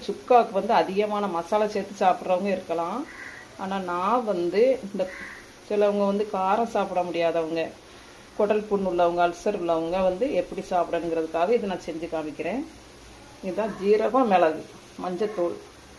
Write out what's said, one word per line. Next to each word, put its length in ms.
சுக்காவுக்கு 440
வந்து 220
அதிகமான 540
மசாலா 400
சேர்த்து 380
சாப்பிட்றவங்க 420
இருக்கலாம். 600
ஆனா 200
நான் 460
வந்து 560
இந்த 180
சிலவங்க 380
வந்து 260
காரம் 440
சாப்பிட 260
முடியாதவங்க, 640
குடல் 340
புண் 160
உள்ளவங்க, 400
அல்சர் 360
உள்ளவங்க 480
வந்து 220
எப்படி 380
சாப்பிடணுங்கிறதுக்காக 800
இதை 180
நான் 180
செஞ்சு 280
காமிக்கிறேன். 480
இதுதான் 400
ஜீரகம், 520
மிளகு, 300
மஞ்சத்தூள், 520